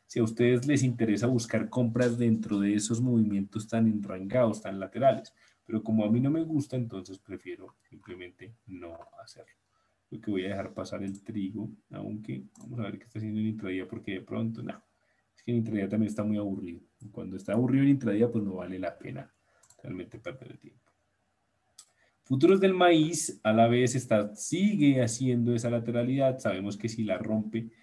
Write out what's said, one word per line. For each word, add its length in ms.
si 100
a 60
ustedes 420
les 160
interesa 460
buscar 420
compras 480
dentro 420
de 140
esos 280
movimientos 680
tan 200
enrangados, 760
tan 160
laterales. 520
Pero 200
como 220
a 40
mí 100
no 120
me 120
gusta, 320
entonces 440
prefiero 560
simplemente 680
no 320
hacerlo. 300
Creo 120
que 100
voy 140
a 40
dejar 240
pasar 300
el 180
trigo, 480
aunque 540
vamos 220
a 40
ver 140
qué 80
está 140
haciendo 200
en 60
intradía, 420
porque 260
de 80
pronto, 420
no, 200
es 80
que 80
en 60
intradía 300
también 220
está 140
muy 140
aburrido. 440
Y 100
cuando 280
está 160
aburrido 300
en 80
intradía, 400
pues 120
no 120
vale 240
la 180
pena 340
realmente 380
perder 320
el 80
tiempo. 320
Futuros 380
del 120
maíz, 720
a 80
la 160
vez, 280
está, 400
sigue 680
haciendo 520
esa 160
lateralidad. 680
Sabemos 380
que 100
si 160
la 140
rompe, 520